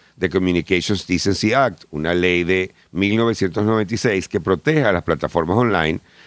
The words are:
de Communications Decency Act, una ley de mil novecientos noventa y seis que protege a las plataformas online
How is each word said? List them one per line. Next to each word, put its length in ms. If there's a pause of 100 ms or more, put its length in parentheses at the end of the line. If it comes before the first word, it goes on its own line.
(160)
de 140
Communications 760
Decency 460
Act, 380
una 240
ley 300
de 280 (180)
mil 260
novecientos 480
noventa 300
y 40
seis 300
que 120
protege 440
a 80
las 100
plataformas 540
online 440 (260)